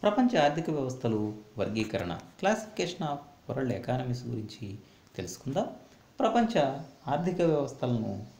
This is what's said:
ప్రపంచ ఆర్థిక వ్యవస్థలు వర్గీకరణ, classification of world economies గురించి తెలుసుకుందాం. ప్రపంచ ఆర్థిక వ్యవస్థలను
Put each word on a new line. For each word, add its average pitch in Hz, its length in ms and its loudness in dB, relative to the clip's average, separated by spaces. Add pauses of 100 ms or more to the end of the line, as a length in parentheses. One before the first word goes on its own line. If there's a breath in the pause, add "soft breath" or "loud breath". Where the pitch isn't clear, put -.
ప్రపంచ 208 340 4
ఆర్థిక 151 340 4
వ్యవస్థలు 127 600 0 (260)
వర్గీకరణ, 95 600 0 (240)
classification 185 600 0
of 143 520 -6
world 127 280 -2
economies 123 480 -2
గురించి 104 480 -8 (380 loud breath)
తెలుసుకుందాం. - 500 -4 (520 loud breath)
ప్రపంచ 233 400 4 (500)
ఆర్థిక 175 340 0
వ్యవస్థలను 123 840 0 (120)